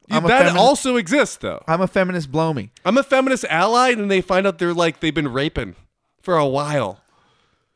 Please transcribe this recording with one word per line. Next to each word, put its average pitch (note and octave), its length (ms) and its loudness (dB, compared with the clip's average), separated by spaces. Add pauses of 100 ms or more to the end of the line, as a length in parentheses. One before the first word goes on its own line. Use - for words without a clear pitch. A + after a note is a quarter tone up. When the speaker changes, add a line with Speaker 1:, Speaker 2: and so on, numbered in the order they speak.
(100)
Speaker 1:
I'm G#3 140 0
a E3+ 40 2
Speaker 2:
That C4 240 4
Speaker 1:
femi- E3+ 60 -2
Speaker 2:
also B3+ 380 2
exists, A3+ 400 0
though. F#2+ 320 -10
Speaker 1:
I'm E3 120 0
a F#3+ 60 0
feminist, F3+ 460 -2
blow D#3+ 220 0
me. G#2 180 -10 (120)
Speaker 2:
I'm G#3+ 140 2
a C#4 60 4
feminist C4 440 0
ally, A3 420 2
and A#3 100 -2
then G3+ 80 -4
they G3 120 0
find F#3+ 280 0
out F#3+ 100 -4
they're, F3 160 -2
like, E3 240 0
they've D#3 160 -2
been D3 180 -4
raping C3 440 -6 (440)
for F3+ 160 -2
a D3 120 2
while. C3+ 520 -4 (760)